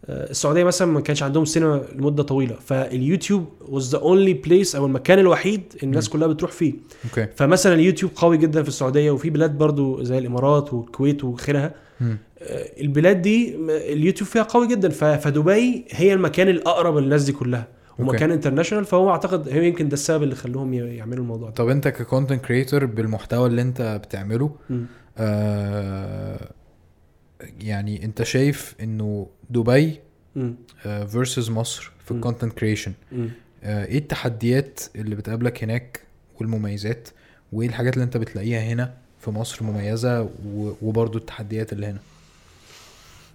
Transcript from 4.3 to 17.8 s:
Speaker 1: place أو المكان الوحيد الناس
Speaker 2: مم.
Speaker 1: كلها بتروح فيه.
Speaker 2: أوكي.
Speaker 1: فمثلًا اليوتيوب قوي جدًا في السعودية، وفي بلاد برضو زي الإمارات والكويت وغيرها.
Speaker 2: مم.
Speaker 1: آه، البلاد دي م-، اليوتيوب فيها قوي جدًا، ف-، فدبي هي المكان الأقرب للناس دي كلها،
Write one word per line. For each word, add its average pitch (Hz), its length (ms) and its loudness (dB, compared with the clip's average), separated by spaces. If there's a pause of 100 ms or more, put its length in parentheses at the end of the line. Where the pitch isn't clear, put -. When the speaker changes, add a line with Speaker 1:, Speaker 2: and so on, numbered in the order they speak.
Speaker 1:
place 185 260 6
أو 139 100 0
المكان 135 340 4
الوحيد 190 420 4 (220)
الناس 135 240 0
Speaker 2:
مم. - 60 -10
Speaker 1:
كلها 156 140 2
بتروح 160 240 -2
فيه. 151 220 0 (320)
Speaker 2:
أوكي. 113 300 -2
Speaker 1:
فمثلًا 180 380 6
اليوتيوب 170 420 4
قوي 170 220 6
جدًا 156 260 4
في 135 60 -2
السعودية، 143 420 2
وفي 147 180 0
بلاد 151 280 2
برضو 143 460 2
زي 127 140 0
الإمارات 131 560 2
والكويت 135 500 0
وغيرها. 139 500 -2 (280)
Speaker 2:
مم. 117 160 -2 (240)
Speaker 1:
آه، - 400 -10
البلاد 160 400 4
دي 220 360 2
م-، 160 120 -6
اليوتيوب 156 600 0
فيها 226 140 0
قوي 240 240 2
جدًا، 202 220 2
ف-، 156 140 -2
فدبي 151 880 2
هي 185 220 4
المكان 185 360 4
الأقرب 170 480 2
للناس 143 260 4
دي 139 80 0
كلها، 123 360 -2 (240)